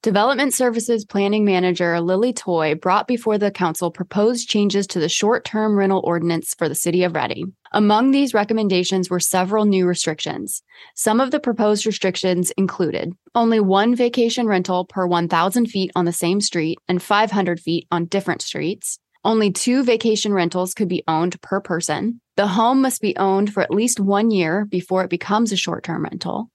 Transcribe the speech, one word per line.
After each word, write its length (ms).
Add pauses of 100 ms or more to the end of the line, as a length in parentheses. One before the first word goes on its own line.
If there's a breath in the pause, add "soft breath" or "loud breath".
Development 520
Services 520
Planning 400
Manager 560
Lily 320
Toy 420
brought 320
before 300
the 140
council 380
proposed 600
changes 380
to 120
the 80
short-term 720
rental 260
ordinance 520
for 120
the 80
city 280
of 120
Reading. 380 (180)
Among 400
these 220
recommendations 760
were 100
several 460
new 200
restrictions. 760 (340 loud breath)
Some 260
of 100
the 80
proposed 460
restrictions 720
included 560 (220)
only 240
one 360
vacation 520
rental 360
per 220
one 240
thousand 380
feet 280
on 100
the 60
same 300
street 460
and 140
five 300
hundred 280
feet 320
on 140
different 360
streets. 580 (240)
Only 280
two 320
vacation 500
rentals 400
could 160
be 180
owned 340
per 200
person. 580 (160)
The 120
home 340
must 200
be 140
owned 380
for 80
at 100
least 280
one 320
year 340
before 380
it 60
becomes 420
a 60
short-term 460
rental. 520